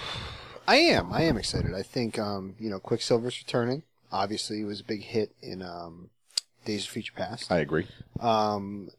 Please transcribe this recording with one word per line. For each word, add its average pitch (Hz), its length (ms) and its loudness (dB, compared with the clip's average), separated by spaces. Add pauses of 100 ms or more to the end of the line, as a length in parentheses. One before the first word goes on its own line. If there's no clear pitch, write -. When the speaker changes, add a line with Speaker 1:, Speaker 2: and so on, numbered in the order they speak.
(680)
Speaker 1:
I 220 100 10
am. 170 360 6
I 135 100 4
am 151 140 4
excited. - 380 0
I 98 80 -2
think, 117 360 -2
um, 98 400 -4
you 110 100 -4
know, 98 100 -4
Quicksilver's 120 640 0
returning. 127 400 0 (280)
Obviously, 101 500 -2
it 107 40 -4
was 101 140 -6
a 95 40 -16
big 104 200 -6
hit 104 280 0 (100)
in, 92 200 -8
um, 87 480 -12 (560)
Days 104 200 -2
of - 40 -10
Future - 260 -8
Past. - 360 -4
Speaker 2:
I 87 80 6
agree. 78 280 0 (320)
Speaker 1:
Um, 104 800 0